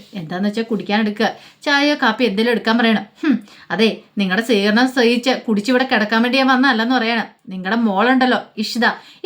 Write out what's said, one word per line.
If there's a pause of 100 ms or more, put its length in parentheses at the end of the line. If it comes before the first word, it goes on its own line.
(200)
"എന്താന്ന്
വെച്ചാ
കുടിക്കാൻ
എടുക്കുക, (380)
ചായയോ
കാപ്പി
എന്തെങ്കിലും
എടുക്കാൻ"
പറയണം. (180)
"ഹും, (380)
അതെ, (340)
നിങ്ങളുടെ
സ്വീകരണം
സഹിച്ച് (120)
കുടിച്ച്
ഇവിടെ
കിടക്കാൻ
വേണ്ടി
ഞാൻ
വന്നതല്ലെന്ന്"
പറയാണ്. (300)
"നിങ്ങളുടെ
മോളുണ്ടല്ലോ (240)
ഇഷിത, (400)